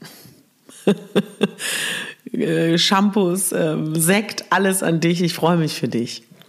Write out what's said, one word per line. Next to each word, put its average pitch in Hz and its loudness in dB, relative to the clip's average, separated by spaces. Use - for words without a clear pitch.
<laughs> 202 4
Äh, 165 0
Shampoos, 190 2
ähm, 156 -2
Sekt, 185 0
alles 190 2
an 165 0
dich, 170 2
ich 165 0
freue 170 2
mich 156 0
für - -4
dich. 120 -4